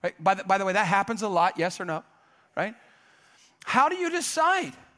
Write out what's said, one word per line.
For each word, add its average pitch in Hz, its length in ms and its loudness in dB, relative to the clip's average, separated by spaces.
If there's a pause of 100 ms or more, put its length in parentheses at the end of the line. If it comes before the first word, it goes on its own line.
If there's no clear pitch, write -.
Right? - 180 -6
By 190 120 4
the, 190 100 -8
by 190 140 2
the 196 60 0
way, 190 100 0
that 208 120 2
happens 196 360 0
a 220 60 -4
lot, 185 300 2
yes 175 220 -2
or 185 60 -8
no? 160 180 -6 (520)
Right? 208 200 -4 (880)
How 269 240 2
do 359 80 -2
you 349 140 -2
decide 339 640 0 (240)